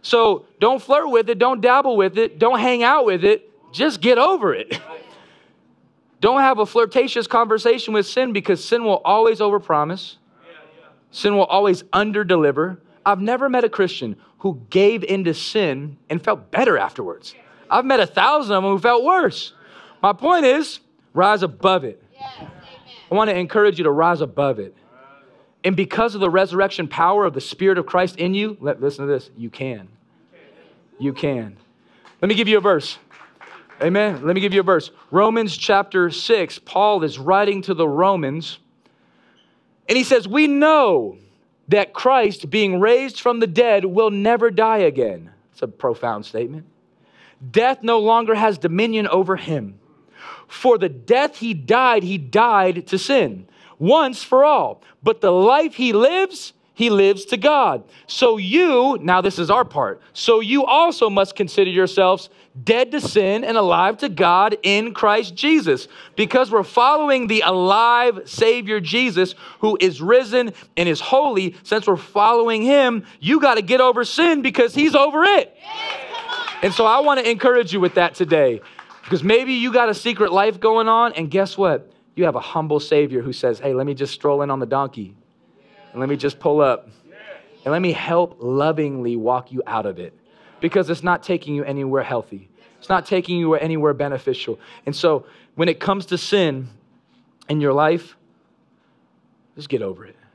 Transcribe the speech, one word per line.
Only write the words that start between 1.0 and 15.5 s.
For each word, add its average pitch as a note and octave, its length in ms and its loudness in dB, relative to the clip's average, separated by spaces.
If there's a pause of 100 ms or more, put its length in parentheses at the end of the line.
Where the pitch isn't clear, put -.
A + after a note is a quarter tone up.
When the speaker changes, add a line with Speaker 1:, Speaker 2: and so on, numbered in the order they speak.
Speaker 1:
with A3+ 200 2
it. A3+ 80 -2
Don't A#3+ 240 0
dabble B3+ 340 2
with F#3+ 220 2
it. G#3+ 220 -2
Don't A#3 200 2
hang A#3+ 240 0
out C4+ 220 4
with F3 180 0
it. G#3 260 2 (220)
Just G#3 300 -2
get A#3 160 4
over C4 360 2
it. A2 240 -8 (1400)
Don't B3+ 220 2
have C4 180 2
a G#3 60 2
flirtatious A#3 600 0
conversation A#3 680 0
with G#3 140 0
sin, B3+ 260 -2
because G3 320 -2
sin A#3 180 -2
will G3+ 220 0
always A3 340 2
overpromise. F3 760 -2 (960)
Sin G#3 240 -2
will G3 100 4
always G3 380 0
underdeliver. F3+ 960 0 (260)
I've G3 160 0
never B3+ 280 -2
met B3 140 0
a A3+ 60 0
Christian E3+ 480 -4 (220)
who D#3+ 300 -6
gave G3+ 340 2
into F#3 300 -2
sin D3 640 -6 (120)